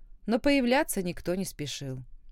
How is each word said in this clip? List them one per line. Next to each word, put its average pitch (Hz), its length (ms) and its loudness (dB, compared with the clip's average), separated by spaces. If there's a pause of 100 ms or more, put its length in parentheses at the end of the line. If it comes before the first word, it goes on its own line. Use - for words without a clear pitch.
(260)
но 220 140 2
появляться 277 600 4
никто 175 340 -2
не 190 100 -2
спешил. 131 580 -8 (280)